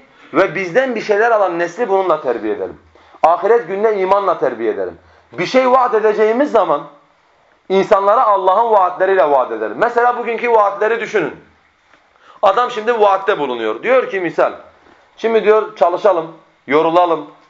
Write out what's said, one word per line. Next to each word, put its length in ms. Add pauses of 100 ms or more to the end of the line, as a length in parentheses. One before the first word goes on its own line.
(340)
ve 220
bizden 400
bir 60
şeyler 300
alan 280
nesli 300
bununla 320
terbiye 320
edelim. 240 (460)
Ahiret 440
gününe 260
imanla 460
terbiye 320
edelim. 260 (340)
Bir 140
şey 260
vaat 220
edeceğimiz 580
zaman 300 (880)
insanlara 560
Allah'ın 460
vaatleriyle 600
vaat 200
edelim. 260
Mesela 400
bugünkü 340
vaatleri 480
düşünün. 360 (1040)
Adam 300
şimdi 280
vaatte 400
bulunuyor. 440
Diyor 260
ki 100
misal, 320 (680)
"Şimdi," 260
diyor, 320
"çalışalım, 560 (360)
yorulalım, 600 (220)